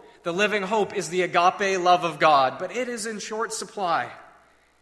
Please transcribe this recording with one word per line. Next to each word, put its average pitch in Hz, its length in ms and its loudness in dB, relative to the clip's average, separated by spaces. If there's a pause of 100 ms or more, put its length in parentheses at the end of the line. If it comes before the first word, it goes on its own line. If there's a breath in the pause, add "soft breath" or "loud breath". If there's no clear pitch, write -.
(240 loud breath)
The 170 100 -4
living 202 300 0
hope 202 300 -2
is 180 140 -6
the 180 140 -2
agape 185 580 2
love 180 240 4
of 160 160 -4
God, 135 400 4
but 185 160 -8
it 247 140 -6
is 226 160 -8
in 220 140 -8
short 220 340 -8
supply. 170 580 -4 (720 soft breath)